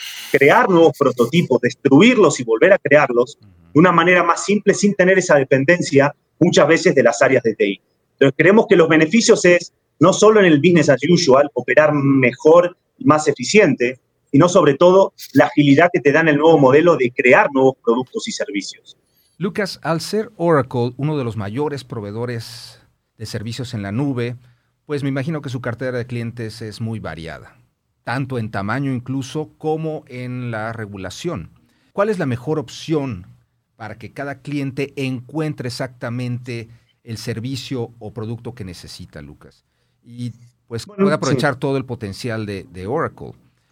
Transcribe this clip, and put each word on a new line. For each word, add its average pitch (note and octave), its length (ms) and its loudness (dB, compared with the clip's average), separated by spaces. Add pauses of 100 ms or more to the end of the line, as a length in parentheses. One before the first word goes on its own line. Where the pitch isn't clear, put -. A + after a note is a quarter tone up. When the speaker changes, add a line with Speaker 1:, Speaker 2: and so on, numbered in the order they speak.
(300)
Speaker 1:
crear E3+ 400 4
nuevos E3 260 4
prototipos, C3 640 0
destruirlos F3 800 4
y B2+ 60 -8
volver A#2+ 280 2
a F#3 60 4
crearlos B2+ 600 0
de - 400 -2
una F3+ 120 6
manera E3+ 300 4
más E3 220 -2
simple, G3+ 280 0
sin G3+ 220 0
tener F#3 240 4
esa E3+ 180 2
dependencia C#3 800 2 (240)
muchas D#3 300 4
veces E3 260 2
de C3 80 4
las A#2 200 0
áreas C3 200 2
de A2 120 -2
T G#2 120 0
I. G2 140 -6 (320)
Entonces, C3+ 240 2
creemos G3+ 320 4
que F#3+ 80 4
los E3 120 4
beneficios D#3+ 560 2
es F3 280 2 (260)
no F3+ 140 6
solo G#3+ 280 4
en F#3+ 60 4
el D#3 120 4
business D#3+ 300 4
as C3 200 2
usual, C#3+ 460 2
operar C3+ 380 2
mejor C#3+ 840 2 (220)
y - 60 -14
más D3+ 240 4
eficiente, C3 720 0 (340)
sino D#3+ 160 4
sobre D#3+ 260 4
todo F#3 380 4 (220)
la C#3+ 120 4
agilidad D3 460 4
que F3 80 -2
te C#3+ 120 2
da D#3 80 2
en E3 80 0
el D3+ 80 2
nuevo D#3 200 4
modelo D3 400 4
de B2+ 140 -2
crear B2+ 420 2
nuevos C3 220 2 (100)
productos A#2 440 -4
y G#2+ 40 -10
servicios. - 640 -10 (420)
Speaker 2:
Lucas, E3+ 440 -6
al D#3+ 180 -4
ser G#3 360 -6
Oracle B2+ 600 0
uno D3+ 220 -4
de C3 60 -4
los A2 120 -6
mayores B2+ 460 -6
proveedores A#2 1000 -12 (380)
de A2 80 -12
servicios A#2 480 -10
en G#2+ 80 -8
la G2 80 -8
nube, B2 460 -4 (500)
pues C#3+ 160 -6
me C#3 60 -4
imagino C#3 340 -6
que C#3+ 80 -12
su B2+ 100 -8
cartera B2 380 -8
de A#2+ 80 -8
clientes A#2 560 -10
es G#2+ 180 -14
muy A2+ 200 -8
variada, D#2+ 560 -14 (480)
tanto B2+ 340 -6
en G#2+ 120 -8
tamaño A2+ 420 -6
incluso C3 680 -8
como D#3 480 -6
en B2 440 -10
la A2+ 220 -8
regulación. G2+ 800 -10 (420)
¿Cuál G3+ 160 -2
es G#3 100 -4
la D#3+ 80 -4
mejor C3+ 320 -4
opción C3+ 680 -8 (500)
para G#2+ 220 -16
que G#2 140 -18
cada C#3 300 -12
cliente C#3 540 -6
encuentre C3+ 720 -8
exactamente B2 1000 -10 (340)
el A2+ 160 -12
servicio A#2+ 800 -8
o G#2+ 140 -16
producto A#2 420 -12
que G#2 100 -16
necesita, E2+ 580 -18
Lucas? - 420 -20 (400)
Y, A#2+ 280 -12 (360)
pues, A2+ 180 -10
Speaker 1:
Bueno, G3 180 -4
Speaker 2:
pueda G3 120 2
aprovechar C#3 380 -2
Speaker 1:
sí. B2+ 60 -14
Speaker 2:
todo C3+ 160 -4
el C3 80 -6
potencial A2 640 -10
de, G2 240 -10
de F2+ 160 -14
Oracle. A#2+ 460 -8 (400)